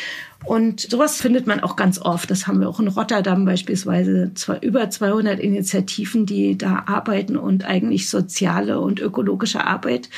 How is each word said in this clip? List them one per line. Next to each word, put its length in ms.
Und 380
sowas 400
findet 260
man 140
auch 140
ganz 240
oft. 320
Das 160
haben 120
wir 80
auch 120
in 80
Rotterdam 580
beispielsweise, 880
zwei, 240
über 320
zweihundert 500
Initiativen, 840
die 320
da 300
arbeiten 500
und 260
eigentlich 460
soziale 720
und 180
ökologische 680
Arbeit 520